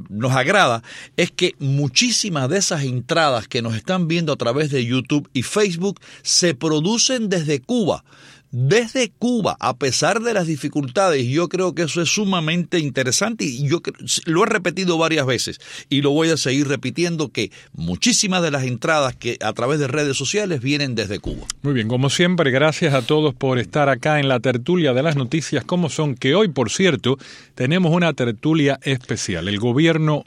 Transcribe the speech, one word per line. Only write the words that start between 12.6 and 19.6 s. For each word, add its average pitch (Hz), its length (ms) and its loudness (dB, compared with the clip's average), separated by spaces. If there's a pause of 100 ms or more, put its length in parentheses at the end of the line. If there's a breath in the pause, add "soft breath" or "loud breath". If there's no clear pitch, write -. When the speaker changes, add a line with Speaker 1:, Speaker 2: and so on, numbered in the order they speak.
Speaker 1:
interesante 156 680 0
y 143 220 -2
yo 165 140 0
cre-, - 140 -8 (300)
lo 165 180 2
he - 20 4
repetido 180 540 0
varias 160 260 2
veces 123 340 -2 (300 loud breath)
y 139 140 2
lo 139 80 2
voy 160 180 2
a 160 80 2
seguir 135 300 0
repitiendo, 139 640 -2
que 117 180 -4 (240 loud breath)
muchísimas 180 680 0
de 160 80 0
las 143 140 -2
entradas 131 500 0
que - 260 -6
a 107 120 -2
través 135 260 0